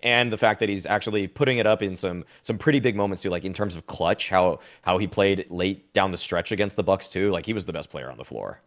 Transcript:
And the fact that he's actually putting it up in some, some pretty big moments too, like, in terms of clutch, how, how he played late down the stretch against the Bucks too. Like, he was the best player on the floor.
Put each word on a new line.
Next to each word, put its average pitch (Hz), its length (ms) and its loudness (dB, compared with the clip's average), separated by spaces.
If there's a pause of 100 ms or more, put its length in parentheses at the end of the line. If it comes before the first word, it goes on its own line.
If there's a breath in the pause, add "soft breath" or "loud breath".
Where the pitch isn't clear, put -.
And 120 300 2
the 110 60 -4
fact 107 240 2
that 110 80 2
he's 98 160 -2
actually 104 420 0
putting 131 300 0
it 110 100 4
up 107 140 4
in 95 160 -4
some, 87 260 -4 (200 soft breath)
some 113 140 -4
pretty 143 220 2
big 117 160 0
moments 98 260 -2
too, 98 80 -2
like, 87 140 -4
in 92 100 -6
terms 98 220 -4
of 80 120 -12
clutch, - 420 0
how, 92 300 4 (240 soft breath)
how 92 140 2
he 98 100 0
played 98 420 2
late 92 420 -2
down 98 200 2
the 87 60 -6
stretch - 360 -2
against 98 240 -2
the 101 60 0
Bucks 95 260 0
too. 98 220 0
Like, 85 140 -2
he 107 60 -4
was 104 140 -4
the 82 80 -8
best 73 160 -10
player 65 200 -12
on 62 80 -14
the 62 60 -16
floor. 50 440 -12